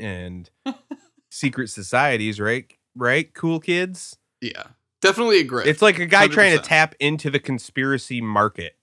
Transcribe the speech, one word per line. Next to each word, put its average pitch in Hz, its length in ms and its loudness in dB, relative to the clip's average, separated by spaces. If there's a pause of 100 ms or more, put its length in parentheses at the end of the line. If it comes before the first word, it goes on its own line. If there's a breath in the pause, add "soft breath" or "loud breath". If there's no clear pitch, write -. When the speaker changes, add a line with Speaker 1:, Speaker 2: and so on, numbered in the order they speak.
Speaker 1:
and 90 500 -12 (160)
Speaker 2:
<laughs> - 640 -16
Speaker 1:
secret 131 400 -6
societies, 110 680 -2
right? 117 260 -2 (300)
Right, 127 380 -2
cool 165 260 -2
kids?" 180 560 -4 (240)
Speaker 2:
Yeah. - 240 -10 (380)
Definitely 202 380 4
a 147 40 0
grift. 123 220 -2
Speaker 1:
It's 151 160 2
like 190 160 6
a 175 80 -4
guy 196 220 6
trying - 20 0
to 220 100 2
Speaker 2:
Hundred 196 100 6 (100)
percent. - 40 -14
Speaker 1:
tap 156 340 2
into 151 300 -2
the 139 100 -2
conspiracy 131 840 -4
market. 104 600 -2